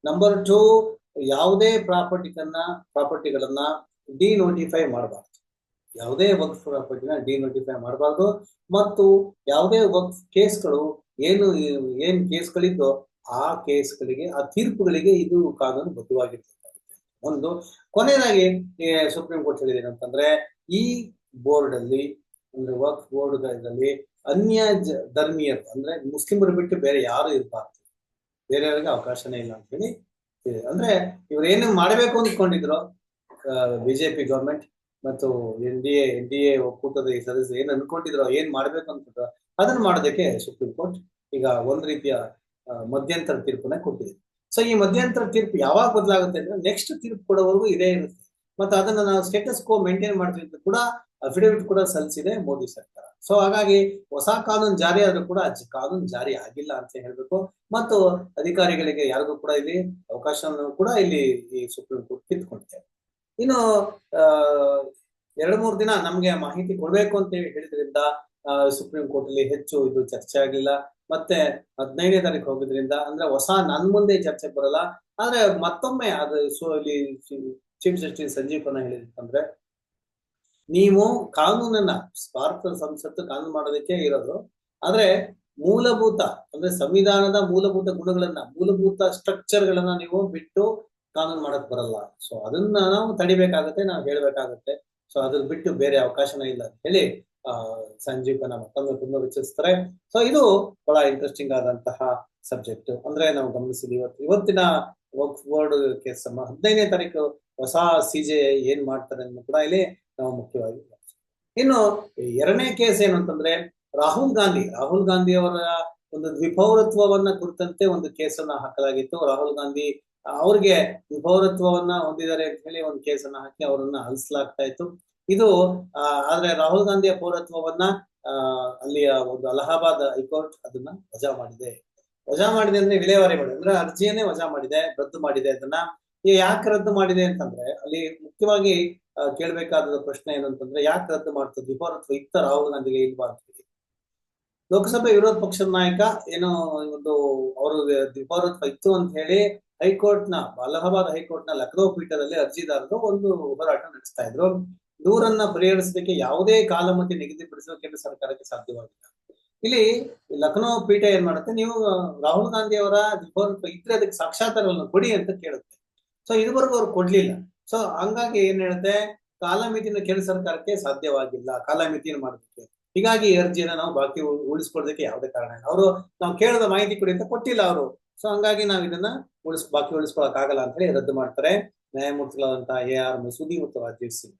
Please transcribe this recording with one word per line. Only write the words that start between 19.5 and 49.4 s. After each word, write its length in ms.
ಹೇಳಿದೆ 160
ಏನಂತಂದ್ರೆ, 800
ಈ 420
ಬೋರ್ಡ್ 320
ಅಲ್ಲಿ, 380
ಅಂದ್ರೆ 200
ವಕ್ಫ್ 340
ಬೋರ್ಡ್ 340
ಇದರಲ್ಲಿ 640
ಅನ್ಯ 360
ಜ-, 300
ಧರ್ಮೀಯರು, 580
ಅಂದ್ರೆ 400
ಮುಸ್ಲಿಮರು 400
ಬಿಟ್ಟು 240
ಬೇರೆ 280
ಯಾರು 300
ಇರಬಾರ್ದು, 480
ಬೇರೆಯವ್ರಿಗೆ 360
ಅವಕಾಶನೇ 500
ಇಲ್ಲ 160
ಅಂತ 180
ಹೇಳಿ 360
ಇದೆ. 220
ಅಂದ್ರೆ 640
ಇವ್ರು 160
ಏನು 260
ಮಾಡ್ಬೇಕು 460
ಅಂದ್ಕೊಂಡಿದ್ರು, 560
ಆ, 320
ಬಿ 100
ಜೆ 220
ಪಿ 80
ಗವರ್ನಮೆಂಟ್ 420
ಮತ್ತು 580
ಎನ್ 180
ಡಿ 80
ಎ, 280
ಎನ್ 120
ಡಿ 60
ಎ 220
ಒಕ್ಕೂಟದ 500
ಈ 140
ಸದಸ್ಯರು 380
ಏನ್ 100
ಅನ್ಕೊಂಡಿದ್ರು, 600
ಏನ್ 240
ಮಾಡ್ಬೇಕು 380
ಅಂದ್ಕೊಂಡಿದ್ರು, 480
ಅದನ್ನ 240
ಮಾಡೋದಕ್ಕೆ 560
ಸುಪ್ರೀಂ 340
ಕೋರ್ಟ್ 360
ಈಗ 120
ಒಂದ್ 400
ರೀತಿಯ, 300
ಆ, 120
ಮಧ್ಯಂತರ 580
ತೀರ್ಪನ್ನ 400
ಕೊಟ್ಟಿದೆ. 640
So 120
ಈ 60
ಮಧ್ಯಂತರ 560
ತೀರ್ಪು 280
ಯಾವಾಗ 440
ಬದಲಾಗುತ್ತೆ 380
ಅಂದ್ರೆ 180
ನೆಕ್ಸ್ಟ್ 440
ತೀರ್ಪು 260
ಕೊಡೋವರೆಗೂ 380
ಇದೇ 240
ಇರುತ್ತೆ. 720
ಮತ್ತೆ 180
ಅದನ್ನ 220
ನಾವು 240
ಸ್ಟೇಟಸ್ 400